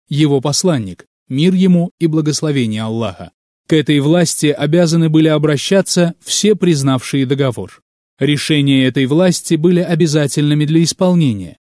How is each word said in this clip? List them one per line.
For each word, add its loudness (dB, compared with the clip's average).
его 2
посланник, -4
мир 0
ему 2
и 0
благословение -2
Аллаха. -8
К 0
этой 2
власти 0
обязаны 2
были 4
обращаться 0
все 0
признавшие 0
договор. -4
Решения 0
этой 0
власти 0
были 2
обязательными 0
для 2
исполнения, -2